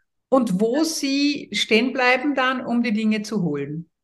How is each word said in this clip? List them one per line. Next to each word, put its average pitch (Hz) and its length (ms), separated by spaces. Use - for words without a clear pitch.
und 208 320
wo 247 220
sie 285 680
stehen 233 420
bleiben 262 420
dann, 262 280
um 240 200
die 240 100
Dinge 214 300
zu 208 180
holen. 147 480